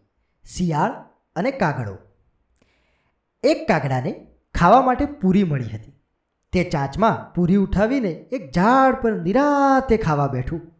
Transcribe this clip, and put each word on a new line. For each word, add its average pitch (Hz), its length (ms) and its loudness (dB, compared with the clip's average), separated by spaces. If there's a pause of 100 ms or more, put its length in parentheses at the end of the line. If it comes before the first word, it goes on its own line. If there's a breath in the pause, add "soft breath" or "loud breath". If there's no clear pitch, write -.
(440)
શિયાળ 175 480 -2 (440)
અને 233 160 -2
કાગડો. 117 460 -4 (1500)
એક 311 240 0
કાગડાને 139 600 -2 (260)
ખાવા 196 280 6
માટે 254 240 0
પૂરી 185 380 0
મળી 143 200 -2
હતી. - 300 -12 (580)
તે 180 120 0
ચાંચમાં 165 720 -2
પૂરી 175 220 2
ઉઠાવીને 202 540 0
એક 160 460 -10
ઝાડ 254 400 4
પર 220 260 -2
નિરાતે 262 760 2
ખાવા 147 300 0
બેઠું. 127 340 -6 (180)